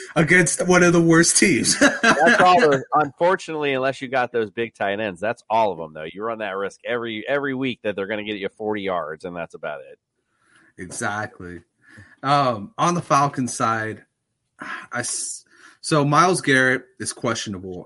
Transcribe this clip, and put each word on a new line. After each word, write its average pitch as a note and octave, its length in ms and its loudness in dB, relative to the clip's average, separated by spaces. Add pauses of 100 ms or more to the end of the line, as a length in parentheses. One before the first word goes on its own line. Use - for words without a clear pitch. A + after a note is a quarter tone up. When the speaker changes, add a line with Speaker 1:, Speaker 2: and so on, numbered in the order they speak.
(140)
Speaker 1:
against F3+ 520 2
one F3+ 160 6
of F3 120 6
the E3+ 80 6
worst E3 340 4
teams. E3+ 420 2
<laughs> C#4 240 2
Speaker 2:
That's A3+ 380 4
all F3+ 180 6
the, C#3+ 240 4 (120)
unfortunately, D3+ 800 0
unless C3 260 -2
you C3 80 -10
got B2 240 -2
those A2+ 180 -2
big A2+ 240 -6
tight G2+ 260 -2
ends, F#2+ 200 -6
that's G#2+ 300 -4
all A2 200 4
of F2 60 -6
them, D#2+ 160 -10
though. D#2 180 -12
You F2+ 120 -12
run A2+ 160 -6
that G2 180 -6
risk G2 260 -8
every, A#2 460 -6
every C#3 260 -2
week B2+ 280 -6
that G#2 120 -4
they're G2 120 -6
gonna G#2+ 180 -6
get G#2 140 -6
you F#2+ 100 -6
forty G#2+ 320 -6
yards, E2+ 460 -6
and F2 100 -12
that's E2 180 -10
about D2+ 260 -10
it. C#2 180 -20 (800)
Speaker 1:
Exactly. G2 800 -10 (640)
Um, C3 560 0
on E3+ 160 0
the E3+ 80 -2
Falcons C#3 520 0
side, A2 480 -4 (560)
I - 420 -10
s-, - 440 -10 (380)
so D3 240 2
Myles D#3+ 340 4
Garrett C3 460 2 (120)
is G#2+ 140 -8
questionable F#2+ 720 -6